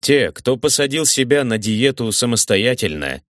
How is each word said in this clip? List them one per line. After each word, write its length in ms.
Те, 320
кто 240
посадил 500
себя 380
на 120
диету 560
самостоятельно, 1080